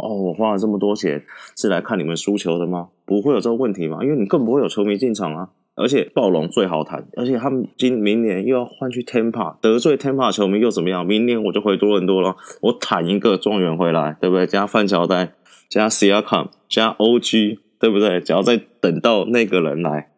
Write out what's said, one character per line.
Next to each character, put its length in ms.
，“哦， 100
我 200
花 180
了 60
这 80
么 120
多 160
钱 300
是 140
来 100
看 180
你 60
们 100
输 220
球 220
的 80
吗？” 220
不 160
会 100
有 80
这 80
个 80
问 160
题 160
嘛， 160
因 60
为 60
你 100
更 180
不 80
会 80
有 80
球 160
迷 140
进 160
场 200
啊。 140
而 60
且 260
暴 160
龙 200
最 180
好 160
谈， 240
而 80
且 140
他 100
们 160
今， 180
明 240
年 240
又 120
要 80
换 260
去 100
Tampa， 600
得 180
罪 180
Tampa 360
球 160
迷 100
又 100
怎 140
么 80
样？ 160
明 180
年 160
我 120
就 80
回 160
多 140
伦 140
多 160
了， 140
我 100
谈 340
一 140
个 160
状 240
元 160
回 160
来， 280
对 80
不 60
对？ 100
加 220
范 220
乔 180
丹， 280
加 180
Siakam， 600
加 200
O 320
G， 400
对 120
不 100
对？ 200
只 120
要 100
再 180
等 180
到 280
那 200
个 140
人 200
来， 380